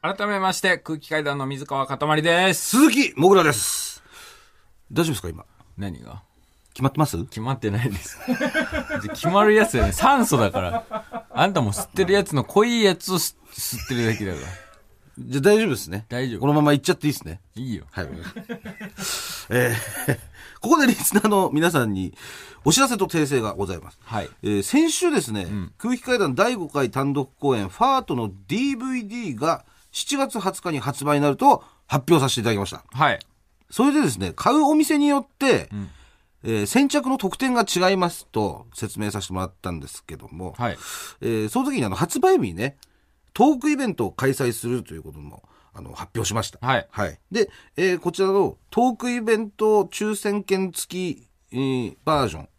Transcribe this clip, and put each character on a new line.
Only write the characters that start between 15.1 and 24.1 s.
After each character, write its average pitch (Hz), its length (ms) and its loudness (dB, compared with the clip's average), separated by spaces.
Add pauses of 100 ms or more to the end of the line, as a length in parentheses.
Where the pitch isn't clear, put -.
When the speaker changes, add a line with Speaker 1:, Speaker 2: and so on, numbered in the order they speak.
Speaker 2:
じ 123 180 -8
ゃ 143 40 0
あ - 20 -4
大 208 160 6
丈 220 80 2
夫 - 20 0
で 131 80 0
す - 140 -10
ね。 104 180 -8
Speaker 1:
大 123 220 -4
丈 107 80 -8
夫。 - 20 -6
Speaker 2:
こ 123 60 0
の 147 80 4
ま 151 80 4
ま 147 100 6
行 143 80 4
っ - 20 -20
ち 180 100 0
ゃ - 20 4
っ - 20 -6
て - 100 -4
い 147 40 2
い - 20 -2
で - 60 -6
す - 80 -14
ね。 80 160 -12 (120)
Speaker 1:
い 123 200 -8
い - 20 -8
よ。 - 140 -12
Speaker 2:
は 92 140 -8
い。 78 40 -10
<laughs> - 1400 -12
え 123 260 0
ー、 - 420 -4 (220)
<laughs> - 220 -20
こ 220 80 0
こ 320 100 6
で 277 60 6
リ 247 80 6
ス - 200 -4
ナ 208 60 6
ー 214 80 2
の 190 240 4
皆 160 180 4
さ 147 140 2
ん 107 80 -2
に 95 240 -4 (480)
お 160 80 4
知 254 80 4
ら 269 80 4
せ 240 80 0
と 190 100 0
訂 156 200 0
正 135 160 0
が 104 100 -4
ご 92 140 -4
ざ 90 80 -6
い 82 60 -12
ま - 100 -20
す。 - 120 -20
Speaker 1:
は 110 200 -6